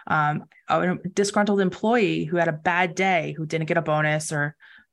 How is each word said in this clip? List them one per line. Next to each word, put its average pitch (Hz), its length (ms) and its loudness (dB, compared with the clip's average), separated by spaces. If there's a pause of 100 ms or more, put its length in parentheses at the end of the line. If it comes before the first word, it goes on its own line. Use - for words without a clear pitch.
Um, 151 380 0 (220)
a 170 280 0 (160)
disgruntled 202 480 2
employee 185 640 0
who 170 140 -2
had 165 100 2
a 165 40 0
bad 175 440 0
day, 170 400 0
who 160 100 -6
didn't 160 220 -4
get 165 80 2
a 165 60 2
bonus, 151 500 0
or 147 240 -2 (360)